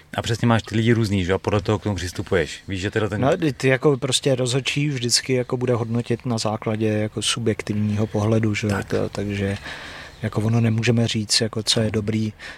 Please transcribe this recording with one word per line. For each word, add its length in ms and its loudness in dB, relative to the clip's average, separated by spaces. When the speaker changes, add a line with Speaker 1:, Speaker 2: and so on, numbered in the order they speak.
Speaker 1:
A 40 0
přesně 260 0
máš 160 4
ty 120 -6
lidi 180 4
různý, 320 2
že 60 0
jo, 40 4
a 40 0
podle 220 0
toho 180 0
k 40 -8
tomu 120 -2
přistupuješ. 720 -2
Víš, 140 -6
že 100 -2
teda 180 0
ten 120 -2
Speaker 2:
No, 160 2
ty, 160 0
ty, 140 -2
jako, 300 4
prostě 380 0
rozhodčí 540 0
vždycky, 440 0
jako, 240 0
bude 160 0
hodnotit 520 -2
na 120 -2
základě, 500 -2
jako, 340 -2
subjektivního 840 0
pohledu, 480 2
že 120 -2
jo, 60 0
Speaker 1:
Tak. 140 -2
Speaker 2:
to, 220 0
takže, 480 -2
jako, 200 -2
ono 200 2
nemůžeme 460 2
říct, 340 -2
jako, 220 -2
co 160 0
je 120 2
dobrý. 420 0